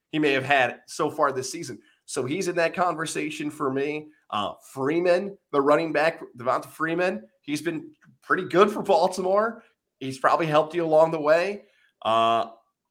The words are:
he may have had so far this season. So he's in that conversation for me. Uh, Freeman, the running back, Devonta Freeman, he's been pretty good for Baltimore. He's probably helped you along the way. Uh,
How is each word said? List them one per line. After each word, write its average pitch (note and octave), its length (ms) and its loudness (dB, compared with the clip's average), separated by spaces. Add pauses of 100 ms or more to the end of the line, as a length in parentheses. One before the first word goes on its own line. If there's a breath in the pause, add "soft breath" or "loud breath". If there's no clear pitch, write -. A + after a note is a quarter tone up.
(120)
he D#3 80 -2
may D3+ 140 2
have B2+ 120 -2
had B2+ 400 2
so D#3 240 -4
far D3 220 0
this C3 200 -6
season. C3+ 280 -12 (260 soft breath)
So - 180 -6
he's D#3+ 240 -4
in F3 100 -4
that E3 180 0
conversation D#3 760 -4
for C#3 240 -4
me. D3 360 -4 (200 loud breath)
Uh, G#2 240 -4 (180)
Freeman, F3 680 0 (140)
the C#3+ 80 0
running D3+ 320 2
back, D#3+ 300 0 (160)
Devonta B2 320 -2
Freeman, F3 540 -2 (180)
he's D3+ 220 -6
been D#3+ 260 -6 (320)
pretty F3 260 -2
good F3+ 240 6
for - 120 -6
Baltimore. F#3+ 800 0 (360 loud breath)
He's C3 200 -8
probably D3+ 260 2
helped D#3 300 2
you E3+ 100 0
along D#3+ 260 6
the D#3+ 100 -2
way. F3 420 2 (420 soft breath)
Uh, A2+ 440 2 (420)